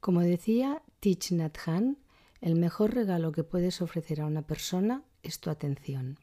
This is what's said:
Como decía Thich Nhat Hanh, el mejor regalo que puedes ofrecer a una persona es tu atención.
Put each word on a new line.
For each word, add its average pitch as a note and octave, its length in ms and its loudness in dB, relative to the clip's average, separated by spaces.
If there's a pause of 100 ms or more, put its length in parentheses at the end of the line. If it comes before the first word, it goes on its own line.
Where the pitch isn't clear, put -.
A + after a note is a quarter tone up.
Como F3 220 4
decía A3+ 600 2 (180)
Thich F#3 320 2
Nhat D#3+ 240 0 (100)
Hanh, G#3+ 320 0 (420)
el E3 160 2
mejor F#3+ 380 2
regalo F3 380 0
que D#3 120 -2
puedes F3+ 380 -2
ofrecer D#3+ 380 -4
a D3+ 60 -2
una D3+ 200 -2
persona G3+ 580 -2 (180)
es - 180 -10
tu E3 100 -6
atención. C#3 720 -6